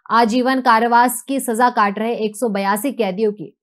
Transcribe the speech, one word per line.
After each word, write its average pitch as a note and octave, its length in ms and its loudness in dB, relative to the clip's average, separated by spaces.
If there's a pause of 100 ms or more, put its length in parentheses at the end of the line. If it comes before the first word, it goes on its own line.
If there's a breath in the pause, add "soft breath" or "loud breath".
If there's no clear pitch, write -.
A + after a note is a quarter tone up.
(120)
आजीवन A#3+ 500 2
कारावास A#3+ 600 2
की C#4 180 -4
सजा B3 300 0
काट G#3 300 0
रहे A3+ 160 -4
एक G#3+ 220 -6
सौ A#3+ 120 -2
बयासी G3+ 440 -2
कैदियों G#3 400 -2
की E3 300 -14